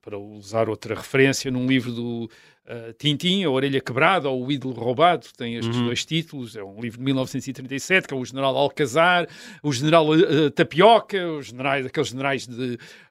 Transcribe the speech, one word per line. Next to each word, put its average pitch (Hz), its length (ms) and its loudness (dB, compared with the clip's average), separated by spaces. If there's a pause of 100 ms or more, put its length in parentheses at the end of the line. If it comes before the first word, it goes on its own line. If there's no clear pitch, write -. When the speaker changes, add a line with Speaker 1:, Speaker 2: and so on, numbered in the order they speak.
Speaker 1:
para 104 180 -12
usar 107 520 -4
outra 107 240 -6
referência, 135 560 2
num 127 160 -2
livro 123 260 0
do, 117 380 -8 (380)
eh, 117 300 -14
Tintin, 180 460 0
A 156 60 0
Orelha 135 300 0
Quebrada 143 480 0
ou 127 160 -2
O 131 60 -4
Ídolo 131 240 -4
Roubado, 127 520 0 (100)
tem 117 180 -8
estes 117 220 -4
Speaker 2:
Uhum. 123 100 0
Speaker 1:
dois 120 180 -4
títulos, 143 520 -6
é 101 80 -12
um 98 160 -16
livro 117 180 -10
de 127 60 -10
mil 135 100 2
novecentos 131 320 -4
e 135 60 -8
trinta 131 220 -12
e 135 60 -6
sete, 185 280 2
que 143 60 -6
é - 20 -2
o 127 80 -4
General 131 320 -2
Alcazar, 151 720 2 (340)
o 147 100 0
General, 156 420 4
eh, 156 360 4
Tapioca, 185 800 4
os 143 140 -10
generais, 131 400 -2
aqueles 127 220 -4
generais 131 380 -4
de, 123 300 -6 (340)